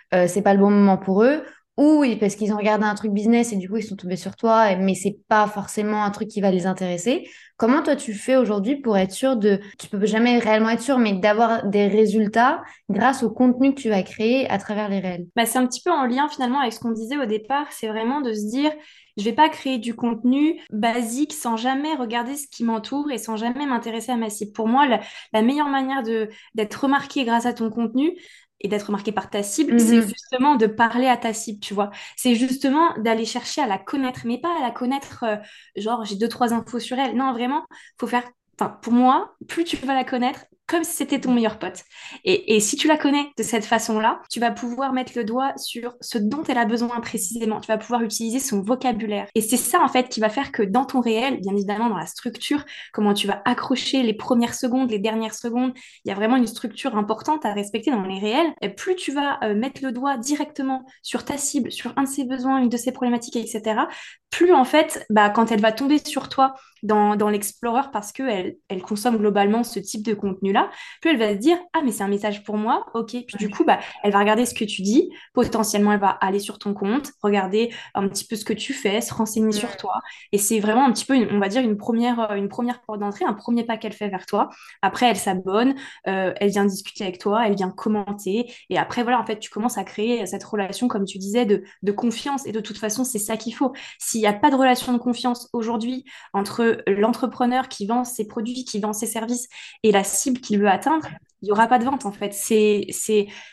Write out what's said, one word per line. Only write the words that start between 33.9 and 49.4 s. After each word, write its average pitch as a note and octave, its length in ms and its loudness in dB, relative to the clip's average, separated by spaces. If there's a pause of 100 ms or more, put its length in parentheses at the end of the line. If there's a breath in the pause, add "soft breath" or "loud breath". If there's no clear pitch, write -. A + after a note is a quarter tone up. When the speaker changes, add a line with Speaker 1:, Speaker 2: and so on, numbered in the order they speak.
Speaker 2:
mais A#3+ 160 -4
pas E4+ 180 -4
à D#4 60 -4
la A#3 80 -2
connaître, B3+ 560 -6
euh, G#3 80 0 (400 loud breath)
genre, A3 300 -4
j'ai G3+ 100 -8
deux, A3+ 140 0
trois A#3 240 0
infos A#3 260 -4
sur B3 180 -8
elle. B3 200 -2
Non, C4 160 0
vraiment, B3 320 -2 (340 loud breath)
faut B3 80 -4
faire, A#3+ 160 0 (340)
enfin, - 240 -4
pour A3+ 120 -2
moi, C4 420 4 (140)
plus E4+ 160 -2
tu E4+ 100 -6
vas C4+ 180 -2
la C4 120 0
connaître, B3+ 400 -2 (220)
comme E4+ 160 2
si - 120 -6
c'était C#4 260 -2
ton B3+ 100 0
meilleur A#3 280 2
pote. F3+ 240 -10 (400 loud breath)
Et, - 320 4
et G#3+ 40 6
si G#3+ 160 0
tu - 120 0
la D4+ 100 6
connais C#4+ 300 0 (100)
de A3+ 60 -2
cette G#3+ 220 -2
façon-là, A3+ 540 0 (120)
tu - 80 -6
vas A#3 100 2
pouvoir A#3+ 440 -4
mettre B3+ 220 -4
le A#3+ 80 -2
doigt C4 340 -2
sur A#3+ 440 -10
ce - 160 -4
dont A#3 320 -2
elle B3+ 80 2
a A#3 80 4
besoin A3+ 360 -2
précisément. A3+ 580 -4
Tu - 80 -16
vas A3 100 0
pouvoir A#3 240 -2
utiliser A3+ 380 -4
son G3+ 240 -2
vocabulaire. G#3+ 720 -2
Et A3 60 2